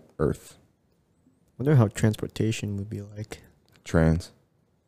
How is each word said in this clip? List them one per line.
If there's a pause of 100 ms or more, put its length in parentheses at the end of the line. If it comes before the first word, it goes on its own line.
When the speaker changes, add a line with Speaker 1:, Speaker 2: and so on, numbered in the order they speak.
(200)
Speaker 1:
Earth. (1000)
Speaker 2:
Wonder
how
transportation
would
be
like. (440)
Speaker 1:
Trains. (560)